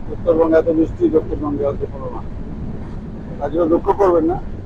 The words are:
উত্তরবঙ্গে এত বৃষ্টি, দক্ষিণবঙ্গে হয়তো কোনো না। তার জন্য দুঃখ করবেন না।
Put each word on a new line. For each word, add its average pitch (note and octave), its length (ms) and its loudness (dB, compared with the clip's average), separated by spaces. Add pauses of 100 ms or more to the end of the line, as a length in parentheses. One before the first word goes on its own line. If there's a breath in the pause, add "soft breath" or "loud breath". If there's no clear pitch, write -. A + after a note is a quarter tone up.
(120)
উত্তরবঙ্গে E3 480 4
এত E3 80 2 (100)
বৃষ্টি, - 260 2 (120)
দক্ষিণবঙ্গে D3+ 520 -2
হয়তো C#3 240 -4
কোনো C3 220 -8
না। - 60 -8 (1160)
তার C#3+ 140 -4
জন্য E3+ 200 2
দুঃখ E3+ 140 2 (140)
করবেন F3 320 4
না। - 60 -2 (280)